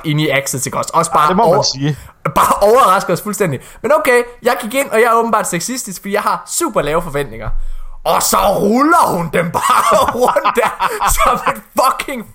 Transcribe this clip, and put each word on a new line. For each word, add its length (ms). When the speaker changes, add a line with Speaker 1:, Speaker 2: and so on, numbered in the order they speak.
Speaker 1:
inde 180
i 60
Access, 380
ikke 120
også? 160
Også 200
Speaker 2:
Ja, 40
Speaker 1:
bare 100
Speaker 2:
det 80
må 80
man 100
Speaker 1:
over-, 80
Speaker 2:
sige. 360
Speaker 1:
bare 280
overrasker 500
os 100
fuldstændig. 380
Men 120
okay, 280
jeg 180
gik 140
ind, 160
og 100
jeg 60
er 80
åbenbart 340
sexistisk, 520
fordi 140
jeg 80
har 240
super 360
lave 200
forventninger. 480
Og 180
så 140
ruller 800
hun 160
dem 180
bare 460
<laughs> 140
rundt 360
der, 320
som 420
en 80
fucking 520